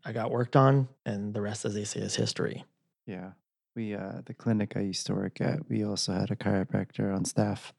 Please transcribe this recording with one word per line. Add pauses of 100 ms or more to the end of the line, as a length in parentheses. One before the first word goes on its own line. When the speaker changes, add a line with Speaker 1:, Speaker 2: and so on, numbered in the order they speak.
Speaker 1:
I
got
worked
on, (180)
and
the
rest,
as
they
say,
is
history. (440)
Speaker 2:
Yeah. (440)
We,
uh,
the
clinic
I
used
to
work
at,
we
also
had
a
chiropractor
on
staff